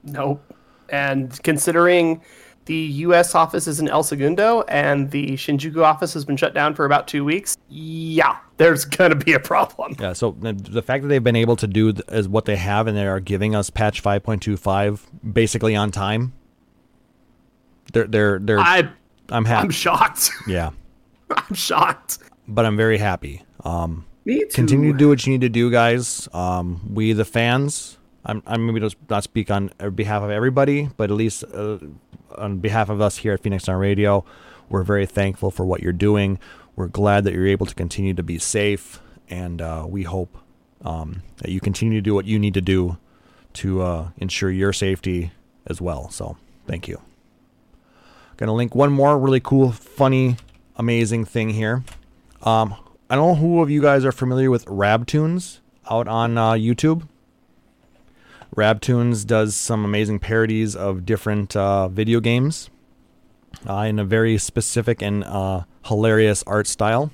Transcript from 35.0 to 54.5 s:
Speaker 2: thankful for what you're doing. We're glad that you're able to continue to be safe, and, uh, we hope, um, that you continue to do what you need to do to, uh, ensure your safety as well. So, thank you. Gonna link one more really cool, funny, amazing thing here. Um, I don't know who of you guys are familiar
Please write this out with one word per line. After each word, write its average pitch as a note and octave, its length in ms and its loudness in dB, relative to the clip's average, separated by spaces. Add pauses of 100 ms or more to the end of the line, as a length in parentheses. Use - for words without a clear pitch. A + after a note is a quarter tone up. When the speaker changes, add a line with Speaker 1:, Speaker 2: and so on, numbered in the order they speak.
Speaker 2:
thankful G2 440 -2
for F#2+ 140 -4
what F#2 180 -2
you're F2+ 100 -2
doing. G2 460 2 (380)
We're F#2 120 -4
glad G2+ 360 2
that F#2+ 100 0
you're F#2 120 0
able G2 200 2
to - 80 -12
continue F#2+ 400 -4
to F2+ 80 -6
be E2+ 160 -6
safe, G#2 600 -4 (280)
and, F2+ 340 -10
uh, D#2+ 260 -8
we F#2+ 160 -6
hope, F2 320 -8 (480)
um, E2 380 -8 (160)
that - 120 -10
you F#2 100 -4
continue A2 380 -2
to G#2 40 -4
do G#2 120 0
what G2 120 0
you G#2+ 120 0
need G#2 160 0
to F#2+ 60 0
do F2+ 380 0 (560)
to, F#2+ 280 -2
uh, E2+ 340 -4
ensure F#2+ 340 -4
your F#2+ 220 0
safety F#2 600 -4 (340)
as F2 140 -8
well. E2+ 300 -8
So, E2 260 -12 (300)
thank - 220 -8
you. - 120 -12 (1400)
Gonna A2 180 -4
link A#2 200 -4
one C#3 180 4
more C#3+ 260 4
really C3 220 2
cool, C3+ 320 4
funny, C3 640 0 (400)
amazing A#2 500 0
thing A2 240 -2
here. A2 340 -2 (580)
Um, A2 320 2 (360)
I B2+ 60 2
don't E3 180 4
know - 0 -
who E3 260 2
of D#3 100 2
you D3 120 2
guys C#3 220 6
are C3 80 2
familiar C3 380 0